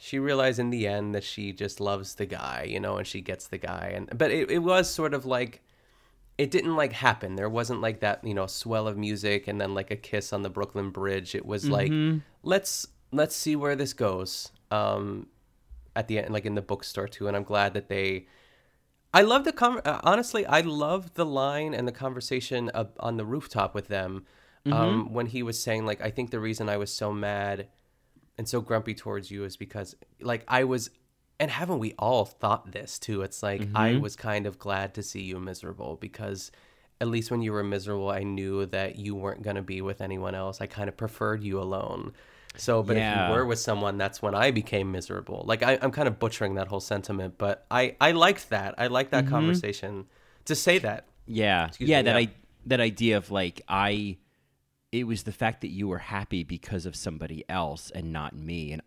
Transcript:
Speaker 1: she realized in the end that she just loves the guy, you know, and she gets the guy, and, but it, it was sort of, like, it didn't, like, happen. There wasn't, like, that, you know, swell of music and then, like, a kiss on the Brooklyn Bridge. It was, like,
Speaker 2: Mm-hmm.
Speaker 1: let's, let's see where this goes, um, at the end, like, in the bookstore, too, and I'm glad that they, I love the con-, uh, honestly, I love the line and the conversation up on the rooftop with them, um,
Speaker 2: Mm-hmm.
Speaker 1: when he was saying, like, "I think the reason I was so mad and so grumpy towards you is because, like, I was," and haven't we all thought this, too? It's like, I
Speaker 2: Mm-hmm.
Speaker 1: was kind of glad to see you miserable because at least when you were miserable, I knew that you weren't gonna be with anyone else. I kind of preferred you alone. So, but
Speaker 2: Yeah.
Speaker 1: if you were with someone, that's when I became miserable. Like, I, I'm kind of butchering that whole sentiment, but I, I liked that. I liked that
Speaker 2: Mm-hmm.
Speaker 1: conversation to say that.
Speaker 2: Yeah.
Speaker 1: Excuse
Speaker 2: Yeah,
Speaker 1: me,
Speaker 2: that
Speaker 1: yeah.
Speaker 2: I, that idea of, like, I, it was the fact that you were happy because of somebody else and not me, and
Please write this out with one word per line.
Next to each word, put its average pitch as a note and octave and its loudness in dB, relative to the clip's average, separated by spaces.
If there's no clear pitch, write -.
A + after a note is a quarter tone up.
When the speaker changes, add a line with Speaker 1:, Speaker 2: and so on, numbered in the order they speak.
Speaker 1:
she C#3 -4
realized C3+ 4
in A#2+ 2
the A2+ 0
end G#2 0
that G2 -2
she G2+ -8
just G2 -6
loves G2 -2
the G#2 -4
guy, C2+ -6
you G2+ -4
know, G2 -2
and F#2+ -4
she - -8
gets F#2 -8
the F#2+ -8
guy, F2+ -6
and, G2 -6
but C#3 4
it, D3 2
it E3+ 4
was F3+ 4
sort D#3 -2
of, C3 -4
like, B2 -2
it C#3+ 2
didn't, E3 2
like, C#3 2
happen. G#2+ 2
There G2+ -2
wasn't, A#2 -2
like, A2 -2
that, G2+ 0
you G#2+ -2
know, F#2+ 0
swell A2 -2
of G2+ -4
music G#2 0
and G2+ -4
then, G2 -2
like, F#2+ -4
a G#2 -2
kiss - -4
on G2+ -2
the G2+ -4
Brooklyn G2 -4
Bridge. F#2+ -4
It F#2+ -4
was, G#2+ -2
like, D3 2
Speaker 2:
Mm-hmm. D#3 2
Speaker 1:
let's, F#3+ 0
let's D3+ 2
see D3+ 0
where C#3+ 2
this C3+ -2
goes, F#2+ -2
um, G2+ 0
at A2+ -2
the A2 0
end, G#2 -4
like, G#2 -2
in G#2 -2
the G2+ -2
bookstore, G2 -4
too, - -6
and G#2 0
I'm G2+ -2
glad G2+ 2
that G2+ -4
they, F#2+ 0
I F3 12
love A#3+ 6
the D#4+ 2
con-, A#3+ 2
uh, D3 0
honestly, G#3+ 4
I D#3+ 6
love E3 -2
the E3+ 2
line C#3+ 0
and B2 -2
the A#2+ -2
conversation B2+ -4
up A2 -4
on A#2 -2
the G#2+ -4
rooftop A2 -2
with G2+ -4
them, F#2+ -4
um, C#3+ 2
Speaker 2:
Mm-hmm. A2 -10
Speaker 1:
when A#2+ 0
he B2 -4
was A#2 -4
saying, A2 0
like, G#2 -2
"I A2 0
think A#2+ -4
the A#2 -2
reason A2 -2
I G#2 2
was G2+ -2
so G#2 -2
mad G2+ -4
and A2+ -6
so A#2+ 0
grumpy A2 0
towards G2+ -8
you G2+ -6
is F#2+ -10
because, G2+ -10
like, A#2 -4
I C3 6
was," B2+ 0
and D3+ 2
haven't E3+ -2
we A2 -2
all A2 4
thought G#2 -2
this, - -10
too? G2+ -2
It's - -6
like, G2+ 0
I A2 6
Speaker 2:
Mm-hmm. B2+ 4
Speaker 1:
was G#2 -6
kind G#2 -2
of - -6
glad G2 -4
to G#2 -6
see G2 -8
you F#2 -6
miserable E2+ -8
because G2+ -10
at A#2 0
least A2+ -2
when A#2+ 0
you A2 0
were G#2 0
miserable, G2+ -2
I G2 -2
knew G2 -2
that F#2+ -4
you G2+ -6
weren't G2 -4
gonna G2 -2
be F#2 -6
with F#2+ -6
anyone F#2+ -4
else. F#2+ -6
I G#2 -6
kind G2+ -6
of - -18
preferred A2 -2
you F#2+ -2
alone. F#2 -4
So, A2+ 2
but G2+ 2
Speaker 2:
Yeah. G#2 4
Speaker 1:
if F2 4
you - 4
were B2 4
with A2+ 0
someone, G2+ 0
that's G2 -2
when G2+ 0
I B2 6
became G2+ 0
miserable. F#2 -6
Like, A2+ 2
I, B2+ 6
I'm C3+ 2
kind D3 2
of G#2+ 0
butchering G#2 0
that F#2+ -2
whole G2 -4
sentiment, F#2+ -4
but G2+ -2
I, B2 2
I D#3 8
liked F3 6
that. G2 -2
I B2 0
liked C3 2
that C3+ 4
Speaker 2:
Mm-hmm. C3+ 2
Speaker 1:
conversation G#2 0
to D#3 0
say F3 4
that. A2 -4
Speaker 2:
Yeah. G2+ 4
Speaker 1:
Excuse B2+ -2
Speaker 2:
Yeah, D3+ 8
Speaker 1:
me, - 2
Speaker 2:
that A#2 6
Speaker 1:
yeah. A2+ 4
Speaker 2:
I, - -10
that B2 4
idea A2+ 4
of, G2 0
like, F#2 -2
I, G2+ 0
it A#2+ 0
was A2+ -2
the A2 -6
fact - -2
that G2+ -6
you F#2+ -4
were F2+ -2
happy G2 -4
because E2+ -6
of F2 -8
somebody D#2 -8
else E2 -4
and D#2+ -6
not D2+ -6
me, D#2 -6
and D2+ -10